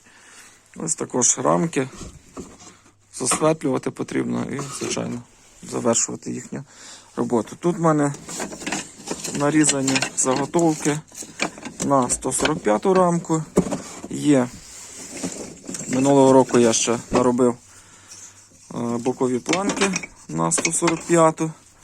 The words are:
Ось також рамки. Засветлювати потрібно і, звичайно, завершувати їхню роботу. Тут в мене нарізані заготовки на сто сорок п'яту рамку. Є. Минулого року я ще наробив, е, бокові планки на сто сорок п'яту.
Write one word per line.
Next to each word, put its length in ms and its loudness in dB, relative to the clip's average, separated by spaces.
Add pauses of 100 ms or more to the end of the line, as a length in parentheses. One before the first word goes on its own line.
(760)
Ось 180 -6
також 440 -2
рамки. 500 0 (1300)
Засветлювати 720 0
потрібно 600 -4
і, 100 -6 (180)
звичайно, 440 -6 (400)
завершувати 680 -2
їхню 320 -10 (520)
роботу. 440 -2
Тут 180 0
в 20 -4
мене 340 2 (1200)
нарізані 640 2 (160)
заготовки 840 0 (840)
на 260 2
сто 220 -4
сорок 260 0
п'яту 360 2
рамку. 480 2 (680)
Є. 380 2 (1400)
Минулого 440 6
року 260 6
я 140 6
ще 260 0 (120)
наробив, 440 2 (1200)
е, 40 -8
бокові 600 -2
планки 520 0 (380)
на 240 0
сто 200 -2
сорок 280 0
п'яту. 520 2 (320)